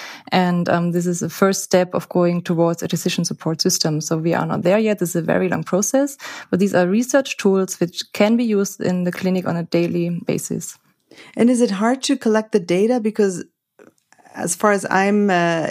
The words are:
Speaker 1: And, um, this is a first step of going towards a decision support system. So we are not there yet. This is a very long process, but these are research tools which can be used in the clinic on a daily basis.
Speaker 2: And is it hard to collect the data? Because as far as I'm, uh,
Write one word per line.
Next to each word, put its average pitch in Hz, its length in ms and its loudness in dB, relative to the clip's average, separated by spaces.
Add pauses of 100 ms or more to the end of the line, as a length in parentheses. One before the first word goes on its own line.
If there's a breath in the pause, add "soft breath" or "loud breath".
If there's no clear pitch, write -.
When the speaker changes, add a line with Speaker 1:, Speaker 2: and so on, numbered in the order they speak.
(320 loud breath)
Speaker 1:
And, 175 360 2
um, 175 240 0
this 175 140 -2
is 175 160 -2
a 170 60 -4
first 196 340 0
step 180 320 2
of 170 140 -6
going 175 340 2
towards 170 400 0
a 185 60 -4
decision 175 360 -2
support 160 360 -4
system. 156 400 0
So 160 160 -2
we 160 180 0
are 160 120 0
not - 160 -2
there 190 180 4
yet. 214 180 0
This 170 120 -2
is - 60 -6
a 165 60 0
very 180 260 0
long 170 140 -2
process, 269 540 0 (340 loud breath)
but 185 80 2
these 190 160 2
are 175 140 4
research 247 480 0
tools 190 420 0
which - 240 -4 (120)
can 220 220 2
be 240 80 0
used 202 360 -2
in 180 240 0
the 180 80 0
clinic 185 220 -2 (120)
on 170 100 -2
a 170 80 -4
daily 170 460 0 (160)
basis. - 520 -6 (580 loud breath)
Speaker 2:
And 226 140 4
is 240 100 2
it 214 120 2
hard 233 320 0
to 277 120 0
collect 214 360 0
the 208 80 4
data? 196 400 2
Because 208 440 -2 (880)
as - 220 -6
far 214 160 2
as 196 180 0
I'm, 202 400 2
uh, 170 420 2